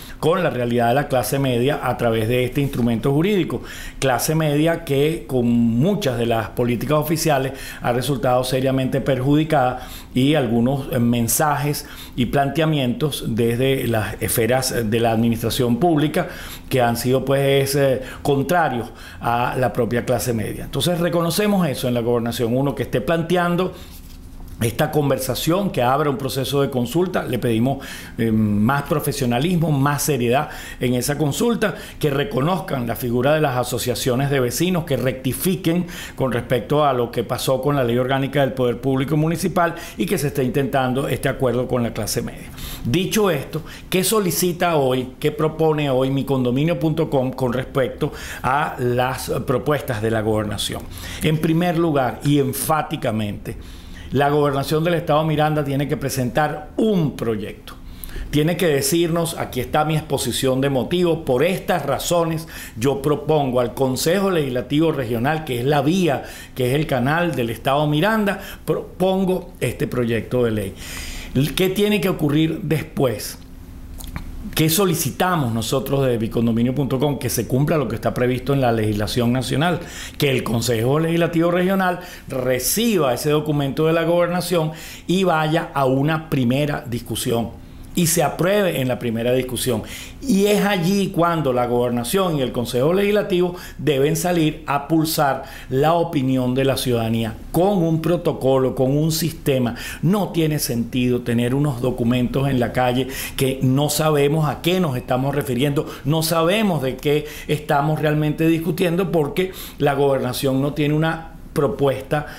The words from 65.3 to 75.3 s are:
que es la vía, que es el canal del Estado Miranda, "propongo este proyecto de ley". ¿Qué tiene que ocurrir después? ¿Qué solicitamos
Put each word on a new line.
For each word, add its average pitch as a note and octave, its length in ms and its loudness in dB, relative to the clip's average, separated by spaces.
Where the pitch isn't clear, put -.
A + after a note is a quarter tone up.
que B2 160 -4
es A#2 40 -2
la D3 160 2
vía, D3 440 2
que B2 140 0
es C3 60 2
el D#3 120 0
canal D3 480 0
del B2 140 -2
Estado C#3 380 0
Miranda, G3 520 2
"propongo F#3 920 0
este C3 260 -2
proyecto A#2+ 580 0
de A2+ 60 2
ley". G2+ 240 -4
¿Qué F#3 140 2
tiene G3+ 320 2
que F#3 80 2
ocurrir D#3 540 0
después? C#3+ 760 -2
¿Qué D#3 140 2
solicitamos D#3+ 840 0